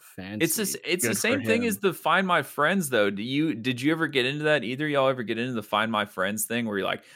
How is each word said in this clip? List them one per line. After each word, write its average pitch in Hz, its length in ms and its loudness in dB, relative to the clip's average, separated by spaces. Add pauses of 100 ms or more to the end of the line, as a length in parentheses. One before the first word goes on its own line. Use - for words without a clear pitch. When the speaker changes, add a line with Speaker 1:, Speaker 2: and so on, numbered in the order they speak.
(400)
Speaker 1:
It's 160 160 0
the 220 60 0
s-, 196 120 -2
Speaker 2:
fancy. - 100 -10
Speaker 1:
it's 180 220 0
the 226 80 0
Speaker 2:
Good 202 40 -2
for - 20 -4
Speaker 1:
same 254 220 0
thing 226 240 2
as 208 120 -2
Speaker 2:
him." - 0 -
Speaker 1:
the 185 160 0
Find 175 320 2
My 175 160 2
Friends, 160 480 0
though. 104 200 4
Do 101 120 -4
you, 139 320 0
did 117 260 -4
you 143 120 2
ever 165 160 0
get 131 180 2
into 147 180 -2
that? 151 200 2
Either 131 240 -4
y'all 139 200 4
ever 127 140 0
get 110 160 -4
into 123 140 -2
the 113 100 -4
Find 107 300 0
My 107 120 2
Friends 101 420 -4
thing 117 200 -2
where 104 120 -2
you're 95 80 0
like, 95 180 -4 (120)